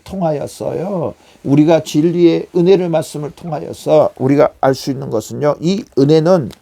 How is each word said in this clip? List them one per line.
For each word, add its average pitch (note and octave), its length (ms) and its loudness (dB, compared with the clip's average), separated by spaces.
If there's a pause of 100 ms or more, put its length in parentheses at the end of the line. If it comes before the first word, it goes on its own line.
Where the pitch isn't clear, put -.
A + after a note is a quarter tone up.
통하여서요, D#3 1120 -6 (280)
우리가 D3+ 400 4
진리의 E3+ 720 2
은혜를 F3+ 340 4
말씀을 D3+ 420 -4
통하여서 D3+ 840 -2
우리가 C#3 440 0
알 C3+ 120 2
수 - 180 -6
있는 B2+ 180 -8
것은요, B2 500 -4
이 F#3 240 -2 (140)
은혜는, D#3 540 2 (100)